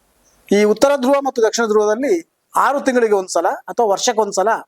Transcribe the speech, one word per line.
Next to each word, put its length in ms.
ಈ 120
ಉತ್ತರ 320
ಧ್ರುವ 240
ಮತ್ತು 220
ದಕ್ಷಿಣ 240
ಧ್ರುವದಲ್ಲಿ 640
ಆರು 240
ತಿಂಗಳಿಗೆ 340
ಒಂದ್ಸಲ 340
ಅಥವಾ 380
ವರ್ಷಕ್ಕೊಂದ್ಸಲ, 640